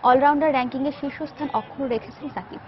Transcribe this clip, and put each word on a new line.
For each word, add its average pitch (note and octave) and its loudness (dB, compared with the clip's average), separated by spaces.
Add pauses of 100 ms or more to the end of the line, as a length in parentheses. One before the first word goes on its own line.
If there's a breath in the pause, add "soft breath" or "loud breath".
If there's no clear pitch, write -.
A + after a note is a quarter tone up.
অলরাউন্ডার C#4+ 6
র্যাঙ্কিংয়ে C4 -2
শীর্ষস্থান C#4+ -8
অক্ষুণ্ণ A3 -6
রেখেছেন A#3 -6
সাকিব। - -12